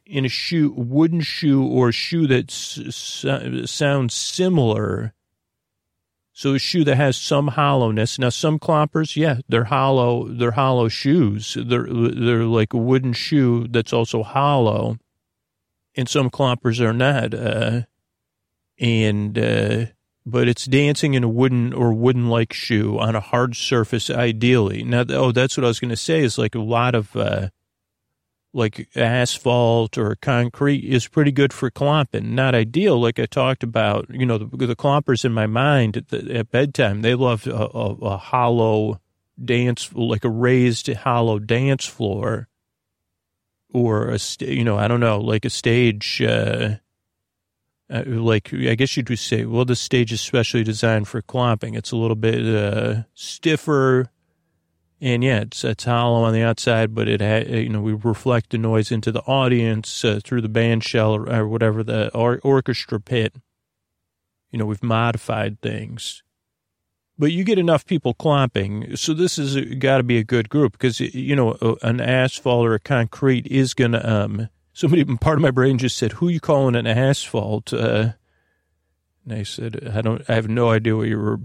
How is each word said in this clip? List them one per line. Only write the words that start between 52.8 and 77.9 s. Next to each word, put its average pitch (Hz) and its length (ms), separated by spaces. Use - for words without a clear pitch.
stiffer. 135 960
And 123 240
yeah, 127 160
it's, 110 240
it's 113 200
hollow 120 380
on 113 100
the 113 100
outside, 113 520
but 110 140
it 110 120
ha-, 107 300
you 117 200
know, 107 100
we 107 120
reflect 113 580
the 117 80
noise 110 340
into 113 180
the 117 120
audience, 120 840
uh, 107 180
through 123 200
the 110 60
band 113 360
shell 110 320
or, 113 120
or 113 200
whatever, 110 340
the 110 320
or-, 120 300
orchestra 131 560
pit. 113 340
You 117 80
know, 107 80
we've 104 160
modified 113 800
things. 110 600
But 151 140
you 180 120
get 202 140
enough 170 260
people 135 300
clomping, 117 840
so - 140
this 170 260
is 139 160
a, 135 200
gotta 135 280
be 123 140
a 110 80
good 113 240
group, 143 300
'cause, 123 200
y-, - 140
you 131 240
know, 117 240
a, 113 220
an 120 180
asphalt 123 640
or 113 80
a 104 60
concrete 127 680
is 131 260
gonna, 117 280
um, 104 460
somebody, 156 320
part 143 320
of 156 60
my 147 80
brain 131 280
just 127 200
said, 110 140
"Who 170 160
you 170 120
calling 139 340
an 117 120
asphalt?" 113 840
Uh, 117 400